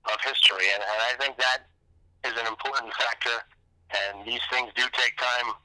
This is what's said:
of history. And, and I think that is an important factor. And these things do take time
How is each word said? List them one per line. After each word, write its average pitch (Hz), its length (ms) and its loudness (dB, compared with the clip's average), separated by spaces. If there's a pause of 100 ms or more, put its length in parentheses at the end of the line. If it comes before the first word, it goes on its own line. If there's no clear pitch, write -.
of 107 140 0
history. 98 500 4
And, 101 80 0
and 104 240 0
I 123 140 0
think 135 180 -2
that 127 320 2 (560)
is 120 140 -2
an 117 80 0
important 113 480 -4
factor. 117 500 0 (460)
And 101 340 -2
these 120 240 -4
things 123 240 0
do 123 100 2 (100)
take 123 240 2
time 123 360 0 (120)